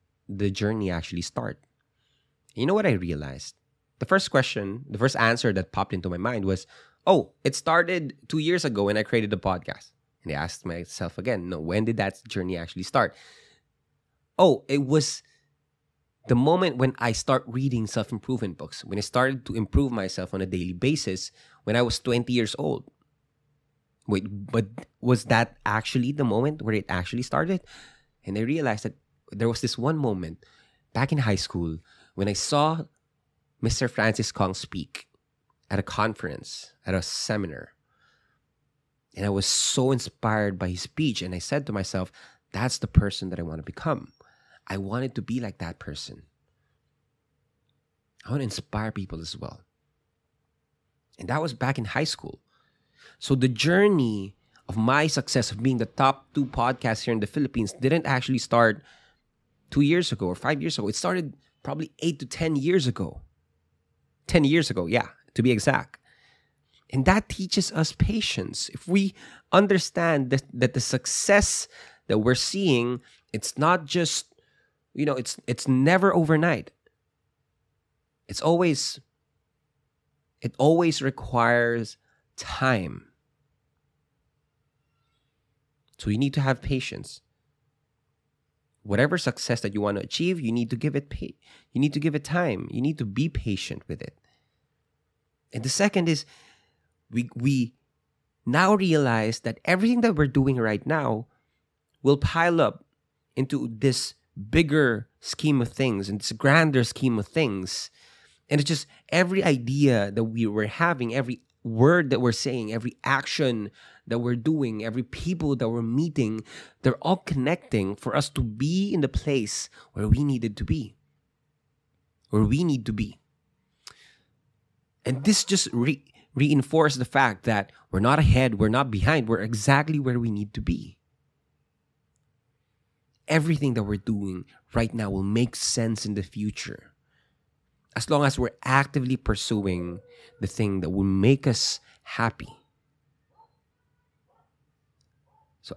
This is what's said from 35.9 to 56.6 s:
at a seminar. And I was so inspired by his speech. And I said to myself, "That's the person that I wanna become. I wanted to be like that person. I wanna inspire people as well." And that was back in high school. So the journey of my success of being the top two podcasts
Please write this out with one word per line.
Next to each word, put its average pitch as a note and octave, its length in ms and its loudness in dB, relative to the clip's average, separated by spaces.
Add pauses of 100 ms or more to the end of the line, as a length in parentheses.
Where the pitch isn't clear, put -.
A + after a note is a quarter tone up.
at F#2 80 -2
a F#2 80 0
seminar. - 720 -6 (1400)
And G2 100 -6
I G#2 40 0
was G2 180 0
so - 440 0
inspired G#2+ 680 -2
by F2+ 100 -4
his F2+ 140 -6
speech. C3+ 400 -4
And F2+ 100 -8
I F2 60 -6
said C#3 260 -4
to - 80 -6
myself, F#2+ 380 -4 (420)
"That's A#2+ 240 -4
the - 100 -6
person F#2+ 420 2
that F2 100 -8
I E2 100 -8
wanna D#2+ 140 -10
become. - 500 -8 (540)
I G2 100 -8
wanted A#2 380 -6
to A2+ 80 -6
be B2 160 -4
like A2 180 -8
that E2+ 220 -10
person. - 420 -14 (2000)
I - 60 -18
wanna C3+ 140 -2
inspire G#2+ 480 -6
people F2+ 280 -10
as E2 160 -12
well." - 300 -14 (1500)
And - 120 -12
that C#3+ 120 0
was C#3+ 160 -4
back C3 220 0
in A2 180 -4
high D#3 80 0
school. - 340 -10 (800)
So - 160 -2
the B2+ 160 2
journey B2+ 840 2 (340)
of F#2+ 80 -4
my C3+ 300 4
success - 420 0
of G#2 140 -8
being B2+ 160 2
the A2 100 -2
top - 460 0
two C#3+ 100 2
podcasts A#2+ 640 -2